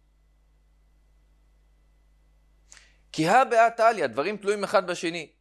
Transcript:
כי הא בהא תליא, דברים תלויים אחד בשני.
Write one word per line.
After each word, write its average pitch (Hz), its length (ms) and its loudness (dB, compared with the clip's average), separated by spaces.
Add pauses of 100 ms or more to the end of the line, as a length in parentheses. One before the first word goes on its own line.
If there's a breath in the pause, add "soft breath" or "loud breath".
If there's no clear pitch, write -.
(3000 soft breath)
כי 156 180 -2
הא 247 140 4
בהא 226 260 4
תליא, 226 380 2
דברים 143 300 -4
תלויים 202 260 -4
אחד 190 240 0
בשני. 170 540 -8